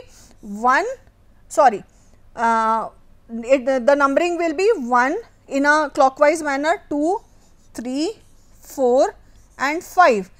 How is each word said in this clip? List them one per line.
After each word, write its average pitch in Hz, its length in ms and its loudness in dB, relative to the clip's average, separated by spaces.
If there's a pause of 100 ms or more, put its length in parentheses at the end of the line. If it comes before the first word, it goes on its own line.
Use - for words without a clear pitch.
(400)
one, 247 460 -2 (640)
sorry, 254 340 2 (540)
uh, 226 540 -2 (380)
it, 233 380 0
the, 269 180 0
the 277 120 4
numbering 294 420 0
will 330 160 -4
be 381 220 0
one 254 400 0 (320)
in 277 180 -2
a 302 260 2
clockwise 294 520 2
manner, 302 440 -2
two, 302 300 -2 (560)
three, 277 460 -8 (400)
four 262 560 0 (420)
and 302 240 -4
five. 262 580 2